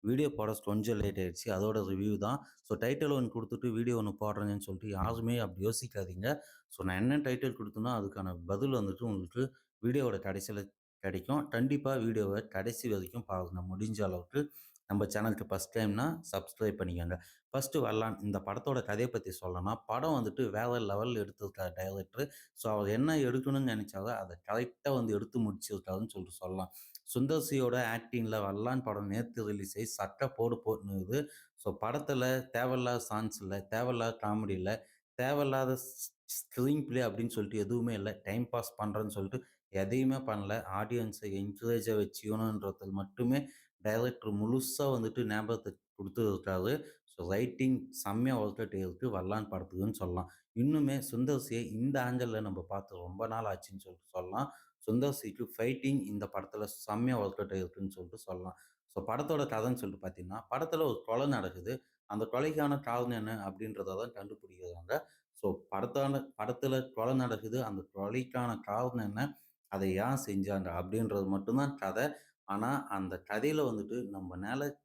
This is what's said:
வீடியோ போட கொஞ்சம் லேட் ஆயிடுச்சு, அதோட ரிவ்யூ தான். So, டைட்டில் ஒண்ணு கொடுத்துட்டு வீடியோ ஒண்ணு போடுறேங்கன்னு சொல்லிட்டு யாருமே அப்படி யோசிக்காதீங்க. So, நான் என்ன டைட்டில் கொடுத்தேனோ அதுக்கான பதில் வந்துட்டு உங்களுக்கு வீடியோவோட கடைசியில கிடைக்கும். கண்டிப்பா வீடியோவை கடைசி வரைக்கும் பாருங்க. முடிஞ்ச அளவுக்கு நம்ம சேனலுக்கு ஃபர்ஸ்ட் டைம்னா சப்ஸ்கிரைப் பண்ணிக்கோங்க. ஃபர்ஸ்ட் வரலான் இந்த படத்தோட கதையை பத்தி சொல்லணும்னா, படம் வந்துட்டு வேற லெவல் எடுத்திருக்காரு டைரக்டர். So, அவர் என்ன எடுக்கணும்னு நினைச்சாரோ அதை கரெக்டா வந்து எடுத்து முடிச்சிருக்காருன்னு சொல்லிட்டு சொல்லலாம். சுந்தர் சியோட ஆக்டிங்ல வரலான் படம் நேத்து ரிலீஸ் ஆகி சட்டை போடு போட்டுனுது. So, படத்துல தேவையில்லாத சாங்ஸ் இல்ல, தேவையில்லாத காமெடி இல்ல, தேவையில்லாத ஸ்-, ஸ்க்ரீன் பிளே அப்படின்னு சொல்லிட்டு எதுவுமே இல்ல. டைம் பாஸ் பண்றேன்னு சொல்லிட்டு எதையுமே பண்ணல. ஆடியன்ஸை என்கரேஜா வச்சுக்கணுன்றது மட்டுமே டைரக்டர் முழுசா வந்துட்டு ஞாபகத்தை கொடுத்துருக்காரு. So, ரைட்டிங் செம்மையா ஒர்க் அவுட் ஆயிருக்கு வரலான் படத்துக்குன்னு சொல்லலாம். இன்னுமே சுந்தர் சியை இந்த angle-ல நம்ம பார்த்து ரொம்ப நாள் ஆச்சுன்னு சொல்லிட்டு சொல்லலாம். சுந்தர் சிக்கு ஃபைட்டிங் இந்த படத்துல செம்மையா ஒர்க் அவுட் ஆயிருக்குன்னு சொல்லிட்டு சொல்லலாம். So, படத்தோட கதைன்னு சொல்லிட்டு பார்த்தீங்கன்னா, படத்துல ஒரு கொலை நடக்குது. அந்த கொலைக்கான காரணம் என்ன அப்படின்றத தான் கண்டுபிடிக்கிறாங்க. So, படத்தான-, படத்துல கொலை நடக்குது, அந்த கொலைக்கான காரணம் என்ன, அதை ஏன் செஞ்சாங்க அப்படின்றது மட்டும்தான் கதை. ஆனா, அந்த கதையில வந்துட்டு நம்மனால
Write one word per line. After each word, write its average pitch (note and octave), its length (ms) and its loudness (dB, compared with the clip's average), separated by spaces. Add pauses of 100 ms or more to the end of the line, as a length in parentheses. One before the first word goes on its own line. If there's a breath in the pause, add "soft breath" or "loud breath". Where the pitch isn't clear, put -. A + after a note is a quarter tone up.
வீடியோ C3 260 4
போட G#2+ 320 0
கொஞ்சம் G#2+ 360 2
லேட் G2 220 0
ஆயிடுச்சு, F2+ 300 -2
அதோட G#2+ 340 4
ரிவ்யூ G2 340 2
தான். A2 200 2 (240 loud breath)
So, - 160 0
டைட்டில் C#3+ 380 4
ஒண்ணு B2 160 2
கொடுத்துட்டு A#2 400 -2
வீடியோ A#2 260 4
ஒண்ணு G#2 180 2
போடுறேங்கன்னு G#2 500 0
சொல்லிட்டு G2 240 -6
யாருமே A2+ 480 2
அப்படி F#2 260 -2
யோசிக்காதீங்க. G2+ 640 0 (400 loud breath)
So, - 140 -12
நான் F#2 180 2
என்ன C3+ 200 4
டைட்டில் B2+ 380 0
கொடுத்தேனோ A2 360 -4
அதுக்கான G2 420 -2 (100)
பதில் A#2+ 320 2
வந்துட்டு G2+ 280 -2
உங்களுக்கு G2+ 380 -2 (380 soft breath)
வீடியோவோட B2 380 2
கடைசியில G2+ 420 -4 (420)
கிடைக்கும். G2 440 0
கண்டிப்பா C3+ 500 2
வீடியோவை A2 500 2
கடைசி G#2+ 400 -4
வரைக்கும் G#2 380 -2
பாருங்க. F#2 400 -2
முடிஞ்ச G2+ 360 -2
அளவுக்கு F#2 400 0 (440 loud breath)
நம்ம G#2 200 2
சேனலுக்கு G#2+ 400 0
ஃபர்ஸ்ட் - 260 -4
டைம்னா A2 320 2 (200)
சப்ஸ்கிரைப் G2+ 520 -2
பண்ணிக்கோங்க. F2 400 0 (300 loud breath)
ஃபர்ஸ்ட் C3+ 300 -2
வரலான் A2 440 2
இந்த G2+ 200 0
படத்தோட A#2+ 420 0
கதையை A2 260 2
பத்தி G#2 240 -4
சொல்லணும்னா, F#2 400 -2 (120)
படம் C#3+ 300 2
வந்துட்டு B2+ 340 0
வேற A#2 320 0
லெவல் G#2+ 340 0
எடுத்திருக்காரு G2 600 -4
டைரக்டர். G2 500 -4 (300 loud breath)
So, - 140 -6
அவர் G#2 220 2
என்ன C#3 300 4
எடுக்கணும்னு C3 500 2
நினைச்சாரோ G#2 420 -2
அதை F#2+ 300 -6
கரெக்டா A#2+ 500 -2
வந்து A#2 220 2
எடுத்து A2+ 240 0
முடிச்சிருக்காருன்னு G2+ 720 -2
சொல்லிட்டு F#2 240 -8
சொல்லலாம். F#2 340 -4 (380 loud breath)
சுந்தர் C#3 360 2
சியோட C3 320 2 (120)
ஆக்டிங்ல A2+ 520 0
வரலான் G#2+ 440 0
படம் G2+ 260 -2
நேத்து A#2 360 -2
ரிலீஸ் G2+ 280 -4
ஆகி A2 140 -4
சட்டை G2+ 400 -4
போடு A#2 300 0
போட்டுனுது. G2+ 600 -2 (380 loud breath)
So, G#2 220 -4
படத்துல B2+ 440 0 (280)
தேவையில்லாத B2 540 2
சாங்ஸ் G#2+ 360 -2
இல்ல, G2 280 -4
தேவையில்லாத A#2 500 0
காமெடி G#2 380 0
இல்ல, F#2 160 0 (460 loud breath)
தேவையில்லாத C3+ 640 4
ஸ்-, - 280 -10 (220)
ஸ்க்ரீன் C#3+ 560 2
பிளே B2+ 160 2
அப்படின்னு A2 340 0
சொல்லிட்டு G#2 280 0
எதுவுமே A#2 300 2
இல்ல. G2+ 180 -2 (100)
டைம் A2+ 260 0
பாஸ் - 280 -2
பண்றேன்னு G#2 400 -2
சொல்லிட்டு G2 240 -2 (320 loud breath)
எதையுமே B2 500 2
பண்ணல. G#2 320 -2 (180)
ஆடியன்ஸை G#2+ 640 -2
என்கரேஜா G#2 600 0
வச்சுக்கணுன்றது G#2 1000 0
மட்டுமே A#2+ 440 2 (460 loud breath)
டைரக்டர் A2 500 0
முழுசா B2+ 540 2
வந்துட்டு A#2+ 360 2
ஞாபகத்தை G#2+ 460 -2 (220)
கொடுத்துருக்காரு. G2 800 2 (340 loud breath)
So, - 240 -10
ரைட்டிங் B2+ 480 2 (160)
செம்மையா A#2+ 440 0
ஒர்க் G#2+ 240 0
அவுட் G#2+ 140 -4
ஆயிருக்கு F#2+ 340 -2
வரலான் G#2 400 -2
படத்துக்குன்னு G2 480 -2
சொல்லலாம். F2+ 320 0 (280 loud breath)
இன்னுமே C#3 460 4
சுந்தர் C3 400 2
சியை A#2 180 -2 (100)
இந்த B2 320 2
angle-ல B2 380 2
நம்ம F#2+ 220 -4
பார்த்து G2 400 -6
ரொம்ப F#2 260 -4
நாள் A2 200 -2
ஆச்சுன்னு F#2+ 360 -6
சொல்லிட்டு - 260 -20
சொல்லலாம். F#2+ 380 -2 (340 loud breath)
சுந்தர் B2+ 320 4
சிக்கு A#2 340 -6
ஃபைட்டிங் C3 560 2
இந்த G#2 220 -2
படத்துல G2+ 480 -4
செம்மையா A#2 440 0
ஒர்க் G2+ 200 0
அவுட் G2 160 -2
ஆயிருக்குன்னு F#2+ 400 -4
சொல்லிட்டு F2+ 260 -12
சொல்லலாம். F2+ 360 -10 (400 loud breath)
So, G2 80 -4
படத்தோட C#3+ 420 2
கதைன்னு A#2+ 340 0
சொல்லிட்டு G2 220 -6
பார்த்தீங்கன்னா, F#2 440 -8
படத்துல D#3+ 400 2
ஒரு A#2 180 2
கொலை B2 240 2
நடக்குது. F#2+ 460 -2 (360 soft breath)
அந்த G#2+ 160 0
கொலைக்கான C#3+ 540 2
காரணம் A#2+ 380 0
என்ன A2 240 -4
அப்படின்றத G2 540 -6
தான் A#2 200 -6
கண்டுபிடிக்கிறாங்க. F#2 760 -10 (440 soft breath)
So, - 100 -2 (220)
படத்தான-, C3+ 560 0 (120)
படத்துல B2+ 460 0 (100)
கொலை A#2+ 240 2
நடக்குது, A#2 480 0
அந்த G2+ 260 -4
கொலைக்கான B2 600 -2 (120)
காரணம் A#2 440 0
என்ன, G#2 160 -2 (500 loud breath)
அதை G2 160 2 (100)
ஏன் C3 240 2
செஞ்சாங்க G2 500 0
அப்படின்றது G2 560 0
மட்டும்தான் A2+ 480 2
கதை. G2+ 300 0 (420 loud breath)
ஆனா, G#2 220 0 (200)
அந்த F#2+ 240 -2 (100)
கதையில C#3 380 2
வந்துட்டு A2 360 0 (100)
நம்மனால G2 540 -6 (220)